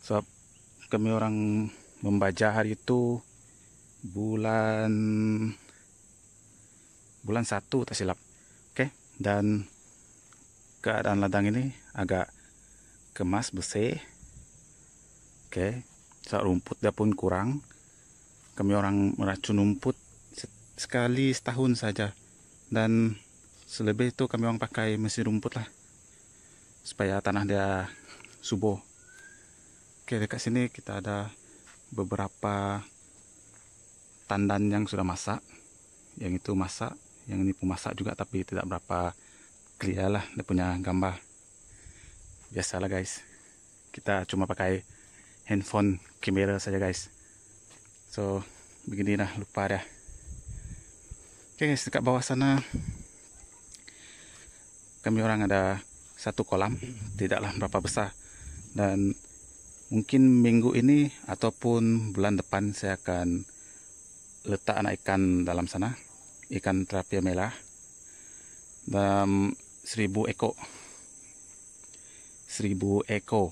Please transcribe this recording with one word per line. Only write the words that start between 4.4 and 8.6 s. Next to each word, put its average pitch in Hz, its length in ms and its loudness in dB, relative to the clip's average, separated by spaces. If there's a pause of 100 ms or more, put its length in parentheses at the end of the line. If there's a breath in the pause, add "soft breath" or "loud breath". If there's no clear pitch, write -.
bulan 113 160 2
satu, 113 400 -2
tak - 160 -6
silap. 92 220 -2 (500 loud breath)